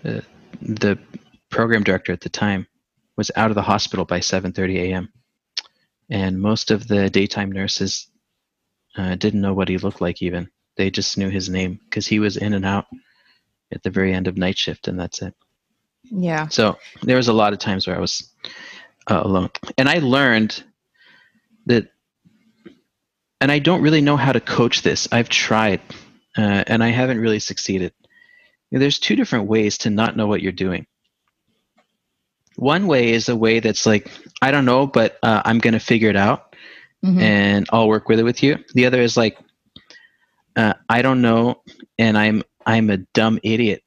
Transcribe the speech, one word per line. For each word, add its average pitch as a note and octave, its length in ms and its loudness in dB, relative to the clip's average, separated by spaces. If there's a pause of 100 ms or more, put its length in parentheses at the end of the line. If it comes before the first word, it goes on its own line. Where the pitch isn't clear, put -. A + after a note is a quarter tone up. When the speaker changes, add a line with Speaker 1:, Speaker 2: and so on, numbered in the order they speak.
Speaker 1:
uh, A2 160 -6 (420)
the G#2 360 -2 (520)
program A2+ 320 0
director F#2+ 300 -2
at F2 100 -6
the - 80 -12
time G2 360 -4 (500)
was G#2+ 200 -4
out A2 140 2
of G#2+ 60 -2
the G2+ 60 -2
hospital G2 420 -2
by F2 160 -4
seven F#2 320 -4
thirty F#2 260 -4
A F#2 160 -4
M. F#2 180 -8 (960)
And F#2+ 300 -4
most G#2+ 300 -2
of A2+ 180 -2
the G2+ 220 2
daytime G2 420 -2
nurses, F#2+ 560 -6 (880)
uh, F#2 200 -6
didn't G#2 260 -2
know G2 120 -2
what F#2+ 140 -2
he F#2 100 -2
looked F#2+ 220 -6
like F2 220 -4
even. F2 260 -6 (280)
They G2 140 0
just - 280 -6
knew G2 100 -2
his F#2+ 220 -6
name F#2 280 -4 (120)
'cause G#2 160 -6
he G#2+ 140 0
was G#2 160 -2
in G#2 180 -2
and G2 100 -2
out G2 220 -2 (880)
at - 100 -14
the F#2+ 80 -4
very F#2+ 240 0
end F#2 140 -2
of F#2 100 -6
night F#2 180 -2
shift, - 320 -6
and F#2 100 -6
that's F2 220 -10
it. F#2 140 -10 (680)
Speaker 2:
Yeah. E3+ 440 -4
Speaker 1:
So G#2+ 300 0 (240)
there B2+ 140 2
was B2 120 2
a A#2 40 2
lot G#2+ 200 4
of G2 60 -6
times F#2+ 280 -4
where F2+ 100 -4
I F2 40 -4
was, - 300 -6 (800)
uh, G2 140 2
alone. F#2+ 260 0 (260)
And C3 120 2
I D#3+ 100 2
learned B2 640 2 (1040)
that, A#2+ 220 2 (1500)
and C3+ 120 2
I D3 60 2
don't D#3+ 240 2
really D3+ 180 4
know D3 160 4
how C3+ 160 2
to A#2+ 80 2
coach - 420 0
this. - 300 -2
I've A#2 160 2
tried, A2 520 0 (560)
uh, G2+ 300 2
and A2+ 180 2
I A2+ 40 2
haven't B2+ 320 0
really A2 200 0
succeeded. F#2+ 520 -4 (760)
There's C#3 280 0
two - 180 0
different C3 320 0
ways G#2+ 300 0
to - 120 -2
not A2 260 0
know A2 100 0
what G2+ 160 -2
you're F#2 100 -4
doing. F2+ 340 -6 (1700)
One D#3 300 0
way B2+ 260 2
is A2+ 160 0
a B2 80 0
way A2+ 240 2
that's A2 260 -2
like, G#2+ 240 2 (320)
"I C3+ 80 2
don't C#3+ 140 2
know, B2+ 220 4
but, A#2+ 360 0
uh, A2 220 2
I'm A2+ 140 2
gonna A2+ 220 2
figure A2 300 2
it G2+ 60 2
out, G#2 380 0 (500)
Speaker 2:
Mm-hmm. F3+ 160 4
Speaker 1:
and G2+ 520 4
I'll A2+ 160 4
work G#2+ 200 0
with A2 100 4
it A2+ 60 2
with A#2+ 180 0
you." C#3+ 160 2 (160)
The B2+ 120 6
other B2 140 2
is A#2 160 2
like, A2+ 220 0 (1160)
uh, G#2+ 180 2 (140)
"I A#2+ 140 2
don't B2+ 200 2
know, A#2 400 2 (360)
and A2 200 4
I'm, G#2+ 240 2 (240)
I'm A2+ 240 2
a G2+ 60 0 (180)
dumb A2 300 2
idiot A2 420 0